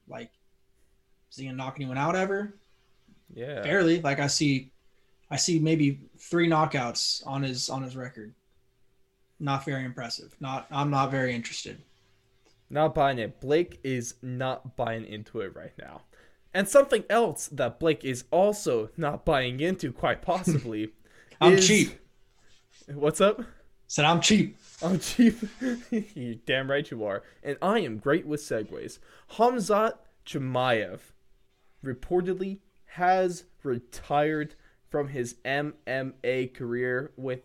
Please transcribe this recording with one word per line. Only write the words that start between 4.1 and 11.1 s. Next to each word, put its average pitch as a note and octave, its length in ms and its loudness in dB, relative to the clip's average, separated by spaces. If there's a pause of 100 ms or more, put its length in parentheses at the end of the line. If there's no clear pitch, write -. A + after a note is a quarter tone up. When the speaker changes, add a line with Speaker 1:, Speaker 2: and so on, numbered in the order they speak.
Speaker 1:
I C#3+ 80 0
see, C#3 440 0 (580)
I D3+ 80 -4
see E3 220 2
maybe D3+ 420 2 (180)
three E3+ 300 0
knockouts D3+ 760 0
on C#3 180 -4
his, C3 260 -4
on C3 120 -6
his B2+ 140 -10
record. A#2+ 380 -14 (1080)
Not C#3 260 -2
very C3+ 200 -6
impressive. B2 540 -10
Not, C3+ 300 -8
I'm C#3+ 220 -2
not C3+ 200 2